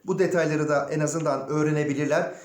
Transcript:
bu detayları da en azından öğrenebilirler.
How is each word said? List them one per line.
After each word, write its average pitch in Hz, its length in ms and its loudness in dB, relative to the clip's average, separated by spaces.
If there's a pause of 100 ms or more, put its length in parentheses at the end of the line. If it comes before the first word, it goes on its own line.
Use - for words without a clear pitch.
bu 180 140 -2
detayları 156 500 2
da 143 220 2
en 151 80 -2
azından 151 500 -2
öğrenebilirler. 151 960 0